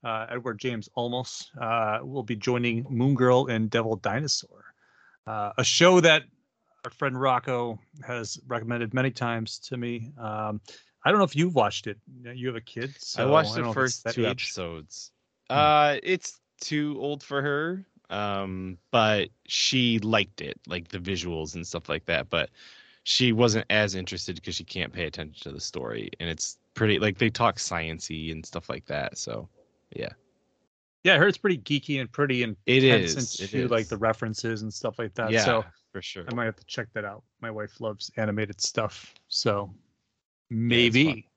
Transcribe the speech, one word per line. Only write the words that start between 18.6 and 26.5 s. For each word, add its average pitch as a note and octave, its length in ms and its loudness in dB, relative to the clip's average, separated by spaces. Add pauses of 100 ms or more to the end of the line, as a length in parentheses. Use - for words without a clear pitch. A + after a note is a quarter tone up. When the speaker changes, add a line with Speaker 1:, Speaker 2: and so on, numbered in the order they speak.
Speaker 2:
but G#2+ 380 4 (180)
she A#2+ 520 2
liked G#2 420 0
it, - 260 -10
like, E2+ 200 -8
the G2 120 -8
visuals E2+ 560 -4
and E2+ 100 -8
stuff - 240 -10
like D#2+ 160 -4
that. D#2 240 -2
But D#2+ 200 0 (540)
she - 280 2
wasn't A2 380 4
as G#2 260 2
interested F#2 480 -8
'cause F2+ 120 -8
she - 80 -8
can't D#2+ 300 -6
pay E2+ 120 -4
attention D#2 380 -10
to C#2+ 80 -12
the - 80 -12
story, - 500 -8 (100)
and E2+ 100 -6
it's - 280 -8 (180)